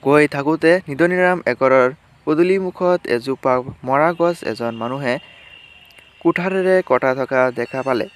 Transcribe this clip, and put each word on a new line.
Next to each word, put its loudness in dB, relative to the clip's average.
গৈ 4
থাকোঁতে 2
নিধনিৰাম 0
এঘৰৰ 4
পদূলিমুখত 0
এজোপা -2
মৰা 2
গছ 0
এজন -6
মানুহে -4
কুঠাৰেৰে 0
কটা 2
থকা 0
দেখা -6
পালে -2